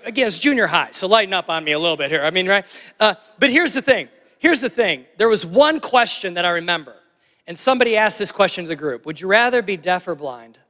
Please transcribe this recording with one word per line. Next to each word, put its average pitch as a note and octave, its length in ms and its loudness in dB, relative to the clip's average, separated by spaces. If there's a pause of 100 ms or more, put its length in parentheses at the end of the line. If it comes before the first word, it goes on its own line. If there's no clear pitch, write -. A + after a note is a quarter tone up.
again, A#3 240 -2
it's E3 100 -4
junior A#3+ 300 2
high, D#3 240 -2
so F#3+ 160 -6
lighten G3+ 260 2
up F3+ 160 -4
on D#3+ 140 -4
me D3+ 80 -2
a D3 80 0
little E3 160 0
bit C#3+ 160 -4
here. D3+ 100 0
I D#3 80 0
mean, F#3 180 0
right? G3 160 2 (360)
Uh, G#3+ 160 4 (240)
but C#4 100 4
here's B3+ 220 2
the C4 100 -4
thing. G3+ 260 0 (300)
Here's D#4 220 2
the B3 100 -4
thing. E3 360 -2 (100)
There A3 120 2
was G#3+ 160 2
one C#4+ 360 2
question A3 540 0
that F3 100 -2
I F3 60 0
remember, E3 440 -4 (500)
and E3+ 140 -12
somebody B3 380 2
asked G#3+ 240 0
this G3+ 100 -4
question F#3 340 0
to D#3+ 40 -10
the E3 80 -4
group. C#3 280 -6
"Would D#3 160 -12
you F#3 60 -8
rather A#3+ 360 4
be G3 140 -4
deaf F3 300 -2
or F3 80 -6
blind?" A#2+ 440 -12 (100)